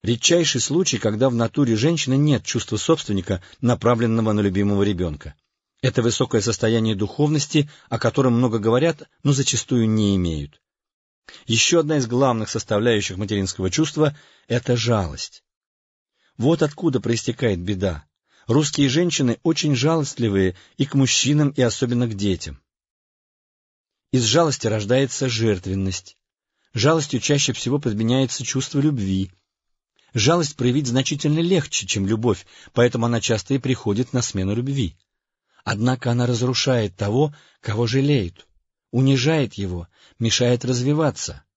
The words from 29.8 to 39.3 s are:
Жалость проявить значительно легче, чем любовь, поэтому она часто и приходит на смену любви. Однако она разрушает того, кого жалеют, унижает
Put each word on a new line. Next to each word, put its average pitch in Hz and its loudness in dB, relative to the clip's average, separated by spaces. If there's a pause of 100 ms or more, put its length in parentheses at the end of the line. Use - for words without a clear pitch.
Жалость 147 0
проявить 127 0
значительно 139 0
легче, 170 0
чем 98 -2
любовь, 110 0 (280)
поэтому 120 2
она 117 0
часто 113 -2
и 139 0
приходит 117 -2
на 127 0
смену 98 -2
любви. 127 -4 (680)
Однако 123 -2
она 120 0
разрушает 120 -2
того, 131 0 (280)
кого 110 -2
жалеют, 131 0 (440)
унижает 135 2